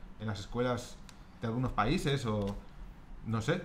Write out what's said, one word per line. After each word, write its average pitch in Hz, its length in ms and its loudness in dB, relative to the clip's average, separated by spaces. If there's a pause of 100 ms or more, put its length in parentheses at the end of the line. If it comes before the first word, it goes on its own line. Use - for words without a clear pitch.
(180)
en 107 80 -4
las 104 140 -2
escuelas 123 560 0 (440)
de 117 60 -2
algunos 120 260 2
países, 135 540 4
o 101 300 2 (680)
no 113 140 2
sé, 160 240 4